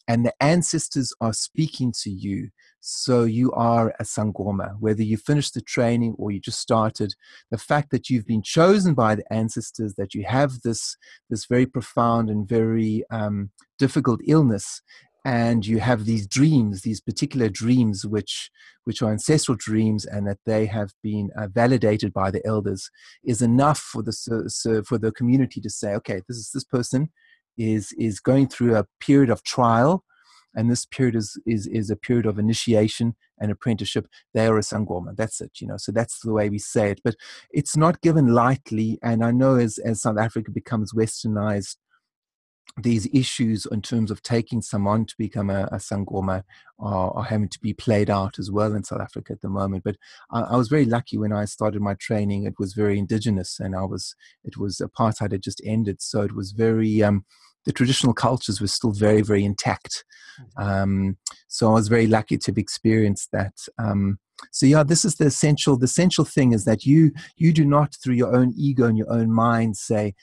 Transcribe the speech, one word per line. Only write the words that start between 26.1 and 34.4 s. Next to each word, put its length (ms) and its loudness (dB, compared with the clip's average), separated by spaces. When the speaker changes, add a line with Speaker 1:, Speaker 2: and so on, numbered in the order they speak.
Speaker 1:
this 100 -12
is, 160 -14
this 100 -8
person 460 -2
is, 400 -2
is 220 -4
going 280 4
through 280 2
a 100 0
period 300 4
of 120 -2
trial, 640 2
and 160 0
this 160 -2
period 300 0
is, 280 -6
is, 220 -2
is 240 -4
a 60 -2
period 280 0
of 140 -2
initiation 760 2
and 120 -4
apprenticeship. 560 -4
They 140 2